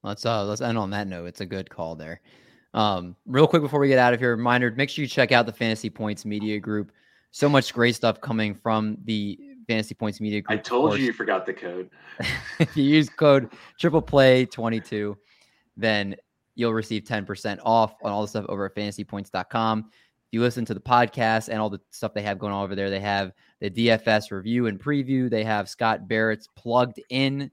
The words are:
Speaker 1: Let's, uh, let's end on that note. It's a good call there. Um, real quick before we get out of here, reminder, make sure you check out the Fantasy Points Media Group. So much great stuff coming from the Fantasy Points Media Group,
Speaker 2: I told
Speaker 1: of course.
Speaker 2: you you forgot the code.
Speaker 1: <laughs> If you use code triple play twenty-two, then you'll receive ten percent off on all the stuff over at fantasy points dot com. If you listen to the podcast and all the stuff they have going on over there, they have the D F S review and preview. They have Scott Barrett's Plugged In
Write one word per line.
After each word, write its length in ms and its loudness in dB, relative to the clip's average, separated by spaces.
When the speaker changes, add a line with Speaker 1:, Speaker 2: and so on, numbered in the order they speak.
Speaker 1:
Let's, 220 -6
uh, 180 0
let's 160 -4
end 180 -2
on 120 -2
that 180 -6
note. 160 -10
It's 160 -14
a 60 -8
good 240 -8
call 260 -10
there. 240 -14
Um, 420 -2
real 220 6
quick 140 4
before 180 0
we 80 4
get 100 6
out 140 6
of 80 0
here, 160 0
reminder, 340 2
make 200 -2
sure 120 -6
you 60 -4
check 240 2
out 140 6
the 60 -8
Fantasy 380 -2
Points 360 -8
Media 340 -4
Group. 320 -4
So 180 2
much 240 2
great 240 4
stuff 240 0
coming 340 -2
from 500 -2
the 340 -4
Fantasy 280 -4
Points 260 -6
Media 220 -4
Group, 160 -4
Speaker 2:
I 40 -8
told 220 0
Speaker 1:
of 60 2
course. 100 0
Speaker 2:
you 60 0
you 60 0
forgot 340 -2
the 80 -6
code. 360 -12
Speaker 1:
<laughs> 380 -8
If 180 0
you 80 2
use 260 4
code 400 4
triple 220 2
play 460 6
twenty-two, 680 -4
then 400 -2
you'll 180 0
receive 320 -4
ten 220 -6
percent 360 -8
off 400 4
on 80 -4
all 120 -2
the 60 -4
stuff 200 -6
over 160 -6
at 100 -8
fantasy 300 -6
points 240 -10
dot 220 -6
com. 300 0
If 420 -20
you 80 -2
listen 240 0
to 100 -6
the 60 -10
podcast 720 2
and 100 -2
all 80 -2
the 120 -8
stuff 240 -8
they 80 -4
have 160 -4
going 160 -4
on 100 -2
over 100 -8
there, 140 -2
they 120 -2
have 320 -2
the 80 -6
D 220 2
F 180 4
S 220 2
review 380 -2
and 120 -6
preview. 480 0
They 160 0
have 240 -2
Scott 400 -2
Barrett's 480 0
Plugged 420 0
In 420 -2